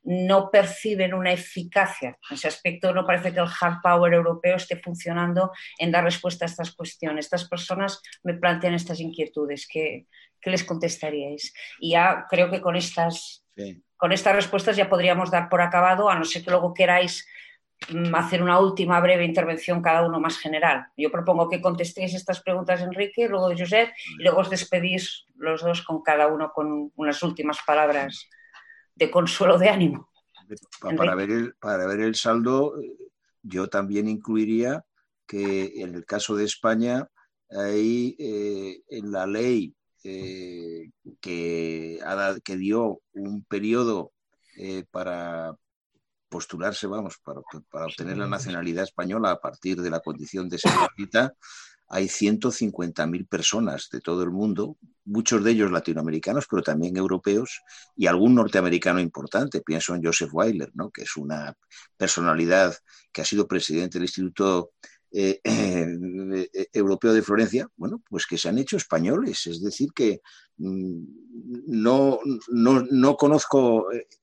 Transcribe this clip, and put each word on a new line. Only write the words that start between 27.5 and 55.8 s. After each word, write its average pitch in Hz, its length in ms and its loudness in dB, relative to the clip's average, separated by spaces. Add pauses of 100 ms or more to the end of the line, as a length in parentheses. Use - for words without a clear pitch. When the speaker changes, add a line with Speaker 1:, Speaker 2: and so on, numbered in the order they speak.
Speaker 1:
palabras 147 600 2 (640)
de 156 160 2
consuelo, 180 480 4
de 185 100 6
ánimo. 170 400 2 (720)
Speaker 2:
Pa-, - 100 -6
Speaker 1:
Enrique. 160 60 0
Speaker 2:
para 92 180 2
ver 98 160 -2
el, 117 260 -2
para 95 300 -2
ver 101 140 -2
el 110 140 0
saldo, 127 640 0
eh, - 160 -12 (460)
yo 92 260 -4
también 101 400 -2
incluiría 110 760 -2 (420)
que 98 560 -4
en 90 120 -10
el 85 120 -12
caso 101 300 -4
de 104 80 0
España 117 640 -2 (420)
hay, 107 680 0
eh, 104 720 -6
en 104 240 -10
la 95 140 -2
ley, 110 480 0 (300)
eh, 90 840 -12 (300)
que 82 840 -6
ha 92 100 -6
da-, 98 260 -2
que 95 160 -8
dio 104 440 -2 (140)
un 101 300 -8
periodo, 110 680 -2 (440)
eh, 95 340 -10
para 87 640 -8 (800)
postularse, 85 540 -8
vamos, 101 260 -8 (100)
para, 71 160 -12 (300)
para 80 160 -10
obtener 87 320 -10
la 101 80 -4
Speaker 3:
Sí. 98 100 -6
Speaker 2:
nacionalidad 87 480 -6
española 95 460 -4
a 85 100 -2
partir 90 400 -6
de 87 100 -4
la 82 100 -4
condición 78 480 -8
de 85 100 -6
sefarita, - 760 0 (540)
hay 95 200 -2
ciento 107 420 2
cincuenta 87 560 -4
mil 87 200 -4
personas - 640 -2
de - 80 -8
todo 87 240 -2
el 87 60 -2
mundo, 104 460 -2 (280)
muchos 107 400 0
de 113 80 6
ellos 104 180 4
latinoamericanos, 80 800 -2